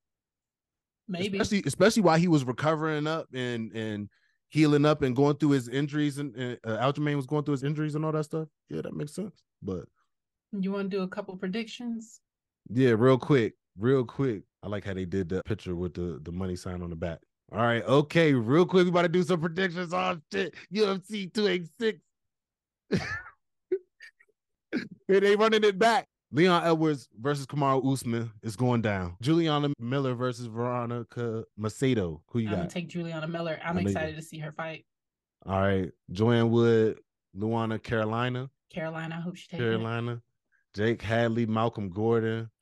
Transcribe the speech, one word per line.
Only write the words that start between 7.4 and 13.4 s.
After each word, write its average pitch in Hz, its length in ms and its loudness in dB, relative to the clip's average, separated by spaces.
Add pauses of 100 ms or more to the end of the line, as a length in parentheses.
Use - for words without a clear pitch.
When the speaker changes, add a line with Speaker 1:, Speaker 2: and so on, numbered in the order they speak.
Speaker 2:
through 147 80 -2
his 131 100 -2
injuries 147 320 -4
and 156 100 -4
all 156 80 -2
that 151 120 -2
stuff. 160 240 -8 (200)
Yeah, 156 140 -8
that - 140 -10
makes 151 180 -8
sense. - 280 -12 (200)
But 92 220 -6 (680)
Speaker 1:
You 196 220 -4
wanna 196 160 -4
do 190 140 -4
a 185 60 -4
couple 196 280 -10
predictions? 226 840 -8 (480)
Speaker 2:
Yeah, 123 280 4
real 127 220 6
quick, 120 360 2 (240)